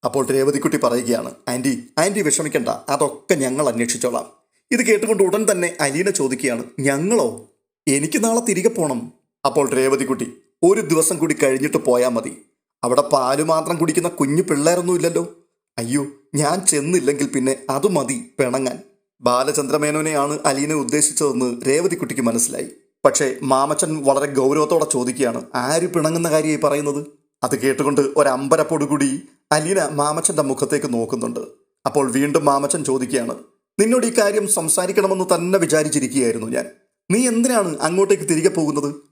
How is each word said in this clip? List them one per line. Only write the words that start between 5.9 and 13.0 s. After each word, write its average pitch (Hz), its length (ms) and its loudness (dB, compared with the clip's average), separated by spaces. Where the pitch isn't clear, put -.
ചോദിക്കുകയാണ്, 127 540 -2
"ഞങ്ങളോ? 143 720 0
എനിക്ക് 156 360 0
നാളെ 226 160 2
തിരികെ 226 300 2
പോണം." 131 440 -4
അപ്പോൾ 135 240 2
രേവതിക്കുട്ടി, 135 640 0
"ഒരു 202 180 6
ദിവസം 160 360 0
കൂടി 151 160 0
കഴിഞ്ഞിട്ട് 135 340 0
പോയാ 123 320 2
മതി, 117 320 -6
അവിടെ 123 180 2